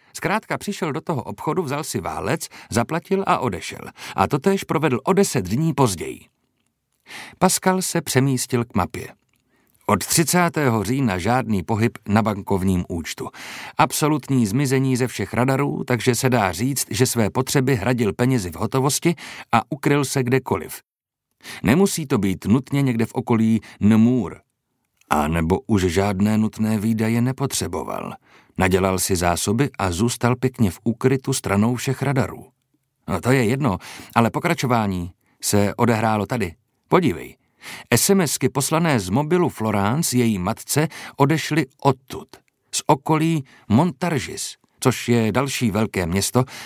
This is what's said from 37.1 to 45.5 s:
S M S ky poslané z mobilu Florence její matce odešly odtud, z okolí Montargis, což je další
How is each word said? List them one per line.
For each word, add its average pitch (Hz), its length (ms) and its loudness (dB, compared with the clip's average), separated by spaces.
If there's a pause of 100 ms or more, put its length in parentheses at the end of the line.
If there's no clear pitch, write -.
S - 160 2
M 196 100 6
S 156 180 -2
ky 131 100 -2
poslané 151 520 0
z 92 100 -6
mobilu 151 380 2
Florence 110 680 -2
její 117 220 2
matce 113 500 -2 (280)
odešly 151 500 2 (140)
odtud, - 480 -2 (440)
z - 140 -4
okolí 156 580 0 (240)
Montargis, 156 880 0 (240)
což - 280 0
je 113 240 2
další 127 380 -2